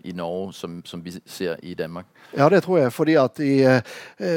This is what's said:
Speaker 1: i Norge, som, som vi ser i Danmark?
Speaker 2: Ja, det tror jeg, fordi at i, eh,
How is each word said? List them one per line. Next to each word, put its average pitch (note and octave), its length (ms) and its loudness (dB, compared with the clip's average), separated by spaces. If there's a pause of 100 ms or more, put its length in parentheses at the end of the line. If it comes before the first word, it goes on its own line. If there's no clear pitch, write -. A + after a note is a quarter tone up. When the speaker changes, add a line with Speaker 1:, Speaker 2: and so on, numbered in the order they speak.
Speaker 1:
i F2+ 80 -10
Norge, F2 420 -8
som, E2+ 320 -14
som E2+ 200 -14
vi F2 80 -12 (120)
ser E2+ 380 -6
i F2 100 -12
Danmark? E2+ 320 -10 (320)
Speaker 2:
Ja, D3 120 6
det F#3 140 4
tror F3+ 140 0
jeg, B2+ 160 2
fordi D#3+ 200 2
at C#3 260 2
i, C#3 240 2
eh, B2+ 180 6 (560)